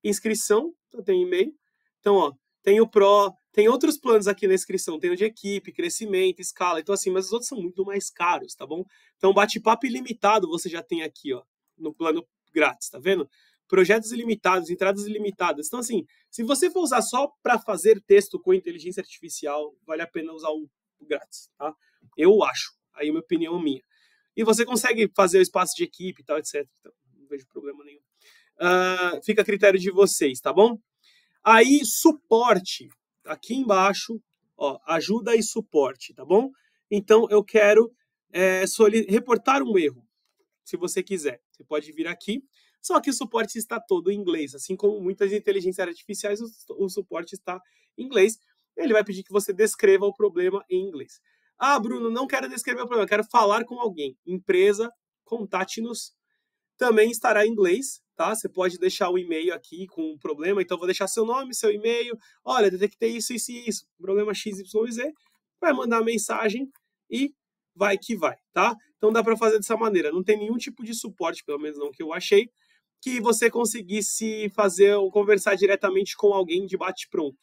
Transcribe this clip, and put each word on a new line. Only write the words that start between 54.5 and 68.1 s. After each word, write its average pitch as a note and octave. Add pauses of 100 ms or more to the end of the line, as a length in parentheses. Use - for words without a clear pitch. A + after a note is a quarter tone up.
contate-nos. A3+ (640)
Também A3+
estará G#3+
em A#3
inglês, G3+ (120)
tá? F#3+
Você G3+
pode F3+
deixar F#3
o F3+
e-mail E3+
aqui F#3
com D#3+
o D3+
problema. E3
Então, F3+
vou F3
deixar F#3+
seu A3+
nome, B3+
seu G#3+
e-mail. A#3 (300)
"Olha, G3+
detectei G#3
isso, A#3
isso A#3
e A#3+
isso. - (120)
Problema G3
X, G3
Y, G#3+
Z." B3 (480)
Vai E4
mandar A#3
a A3
mensagem A3+ (420)
e C4+ (420)
vai G3
que A3+